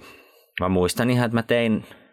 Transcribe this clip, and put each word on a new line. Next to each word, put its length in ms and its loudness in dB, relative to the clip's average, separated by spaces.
Mä 100 -2
muistan 400 0
ihan, 160 2
että 100 -4
mä 80 0
tein 420 0